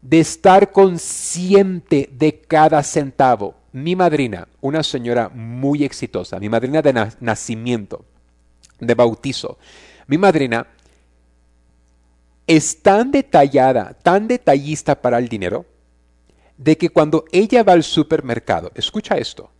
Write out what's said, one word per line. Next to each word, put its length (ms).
de 200
estar 500
consciente 1400
de 280
cada 420
centavo. 720
Mi 220
madrina, 500
una 240
señora 460
muy 520
exitosa, 560
mi 100
madrina 320
de 120
na-, 260
nacimiento, 880
de 160
bautizo, 640
mi 100
madrina 520
es 360
tan 280
detallada, 920
tan 280
detallista 760
para 160
el 100
dinero, 380
de 220
que 120
cuando 420
ella 320
va 80
al 100
supermercado, 960
escucha 400
esto 440